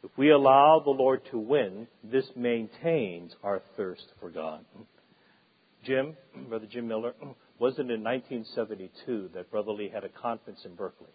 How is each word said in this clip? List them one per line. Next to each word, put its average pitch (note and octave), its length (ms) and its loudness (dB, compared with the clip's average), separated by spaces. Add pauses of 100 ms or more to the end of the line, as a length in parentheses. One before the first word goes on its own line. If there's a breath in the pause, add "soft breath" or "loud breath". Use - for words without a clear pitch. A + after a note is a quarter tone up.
If - 140 -18
we C#3 140 6
allow C#3+ 520 8
the C#3+ 80 2
Lord C3 400 2
to A#2+ 80 -6
win, A2 480 -2 (160)
this B2+ 220 -2 (100)
maintains A#2 1080 -4
our G2 180 -2 (160)
thirst F#2 300 -8 (120)
for E2+ 120 -14
God. D#2+ 340 -10 (1200 soft breath)
Jim, C3+ 320 -2 (160)
<clears throat> - 160 -18
Brother A2 180 -8
Jim A#2 220 -10
Miller, A2+ 260 -6 (220)
<clears throat> - 220 -20
was B2+ 200 0
it B2+ 120 -4
in A2 120 -4
nineteen A#2+ 520 -6
seventy-two G2+ 800 -8
that F2+ 160 -14
Brother G#2+ 220 -4
Lee G#2 200 -8
had G#2 120 -10
a F#2+ 40 -12
conference A2+ 560 -10
in F#2 100 -18
Berkeley? F2+ 400 -14